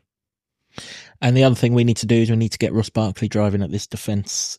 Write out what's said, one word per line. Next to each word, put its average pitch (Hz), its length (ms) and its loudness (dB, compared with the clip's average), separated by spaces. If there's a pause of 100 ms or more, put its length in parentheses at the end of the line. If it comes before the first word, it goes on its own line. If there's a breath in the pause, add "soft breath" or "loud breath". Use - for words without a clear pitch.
(1200 loud breath)
And 123 160 2
the 135 60 6
other 131 120 6
thing 120 180 0
we 123 100 4
need 117 140 2
to - 80 -6
do 117 100 2
is 113 140 4
we 117 60 2
need 113 160 0
to - 60 -10
get 110 160 -2
Ross 110 160 -2
Barkley 110 400 -2
driving 101 320 0
at 78 100 -4
this 101 160 -6
defence. - 720 -6